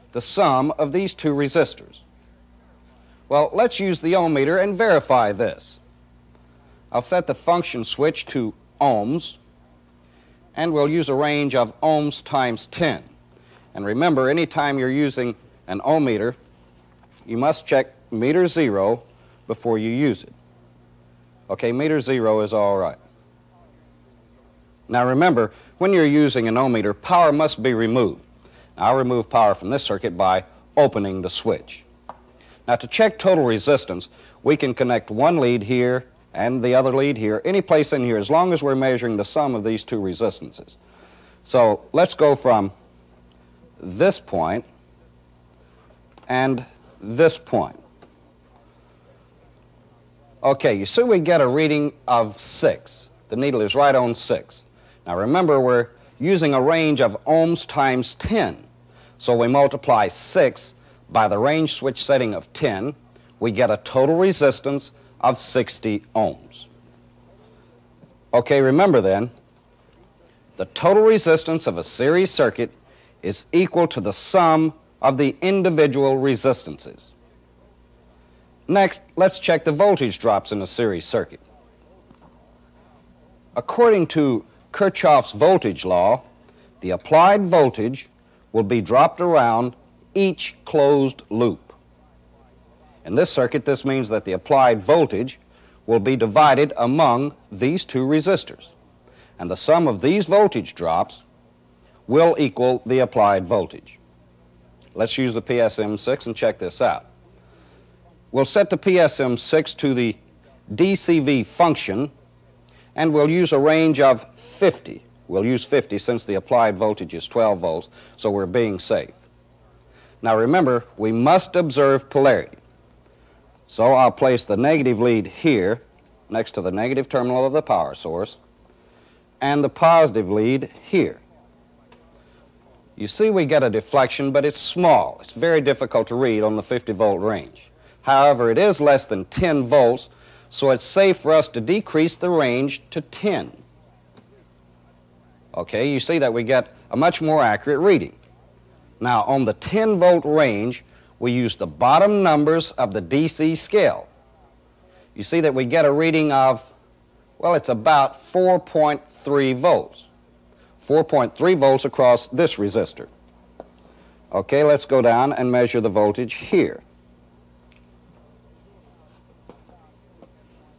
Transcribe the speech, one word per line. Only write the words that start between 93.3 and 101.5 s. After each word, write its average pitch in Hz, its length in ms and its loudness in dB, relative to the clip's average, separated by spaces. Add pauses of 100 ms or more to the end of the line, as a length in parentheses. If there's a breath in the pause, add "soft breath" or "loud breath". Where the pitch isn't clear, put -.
this 135 220 -2
means 135 240 -2
that 107 160 -4
the 95 80 -6
applied 120 500 2
voltage 135 560 0 (460 soft breath)
will 113 140 2
be 131 180 0
divided 135 580 4
among 135 580 0 (160)
these 127 360 -4
two 131 200 -4
resistors, 156 600 -2 (720 soft breath)
and 87 100 -8
the 92 60 -6
sum 160 320 2
of 104 140 -2
these 175 240 0
voltage 190 500 0
drops 85 480 -4 (840 soft breath)